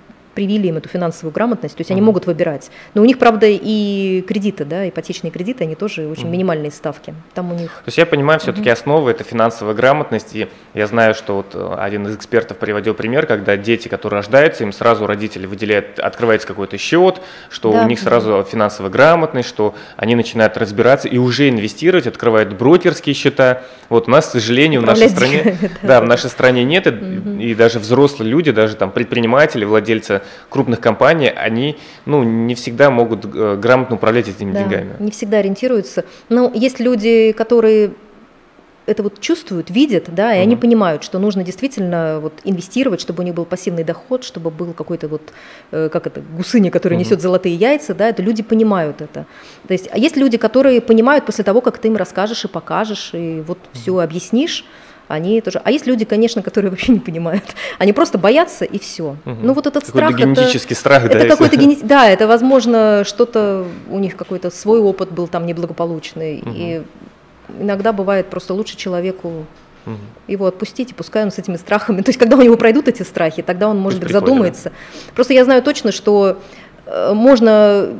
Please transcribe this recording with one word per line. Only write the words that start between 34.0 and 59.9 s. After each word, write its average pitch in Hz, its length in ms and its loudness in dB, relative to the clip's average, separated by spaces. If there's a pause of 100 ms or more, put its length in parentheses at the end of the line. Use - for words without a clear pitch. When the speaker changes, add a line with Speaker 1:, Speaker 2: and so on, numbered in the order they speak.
Speaker 2:
этими 98 240 -6
Speaker 1:
Да, 101 80 -2
Speaker 2:
деньгами. 98 400 -4
Speaker 1:
не 208 100 -4
всегда 214 280 -4
ориентируются. 196 640 -2 (240)
Но 247 260 2
есть 254 240 -2
люди, 226 540 2
которые 220 600 2 (920)
это 214 160 -2
вот 202 180 -8
чувствуют, 196 500 -6
видят, 233 340 0 (100)
да, 214 200 0
и 185 40 2
они 214 160 4
Speaker 2:
Мгм. 233 60 -4
Speaker 1:
понимают, 208 440 2
что - 140 -8
нужно 196 240 -2
действительно 175 800 -4
вот 151 140 -8 (100)
инвестировать, 196 560 -4
чтобы 175 220 -8
у - 20 -4
них 180 100 -6
был 170 120 -4
пассивный 175 380 -6
доход, 254 400 -6
чтобы 165 260 -10
был 170 240 -10
какой-то 160 340 -10
вот, 151 240 -10 (400)
э, 160 160 -2
как 160 180 -4
это, 139 140 -12 (160)
гусыня, 185 340 2
которая 175 280 0
Speaker 2:
Мгм. 185 100 -2
Speaker 1:
несет 196 140 2
золотые 180 320 0
яйца, 233 400 0
да, 202 140 0
это 208 140 -4
люди 220 200 -2
понимают 208 580 0
это. 151 240 -14 (420)
То 185 60 -4
есть, 185 200 -4
а 233 60 -4
есть 285 180 2
люди, 262 220 2
которые 254 420 4
понимают 233 440 4
после 208 200 -4
того, 208 180 2
как - 160 -2
ты 220 100 -2
им 220 80 0
расскажешь 202 480 -4
и 202 40 -6
покажешь, 190 680 -6
и 165 320 -8
вот 170 120 -10
Speaker 2:
Мгм. - 140 -20
Speaker 1:
все 185 280 -4
объяснишь, 175 640 -4 (440)
они 185 320 -2
тоже. - 240 -4
А 202 80 0
есть 302 160 -2
люди, 226 160 0
конечно, 220 380 0
которые 196 280 -2
<laughs> - 0 -
вообще 190 220 0
не 208 80 2
понимают. 170 440 -6 (340)
Они 196 140 4
просто 220 260 0
боятся, 247 460 2
и 208 140 -6
все. 151 460 -10
Speaker 2:
Мгм. 123 180 -10
Speaker 1:
Ну, 247 120 4
вот 294 120 -2
этот 285 180 -4
Speaker 2:
Какой-то 131 240 0